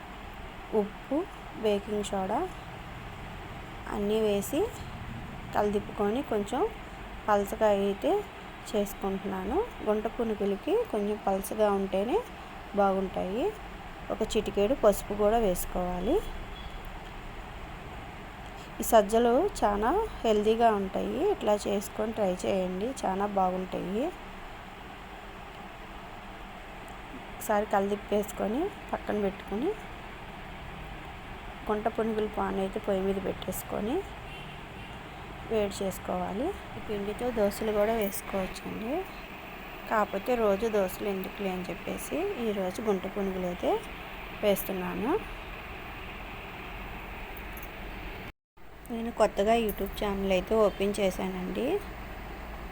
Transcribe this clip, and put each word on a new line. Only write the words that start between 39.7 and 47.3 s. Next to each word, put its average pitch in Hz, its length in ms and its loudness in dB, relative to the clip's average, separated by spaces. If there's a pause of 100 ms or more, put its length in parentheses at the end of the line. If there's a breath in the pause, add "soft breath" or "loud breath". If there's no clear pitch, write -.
కాకపోతే 208 460 2
రోజు 208 300 4 (100)
దోశలు 196 340 2
ఎందుకులే 190 460 -2
అని 180 120 -4
చెప్పేసి 190 500 -4 (260)
ఈరోజు 202 380 0
గుంట 196 240 2 (100)
పునుగులు 190 340 0
అయితే 208 220 2 (720)
వేస్తున్నాను. 190 640 2 (3750)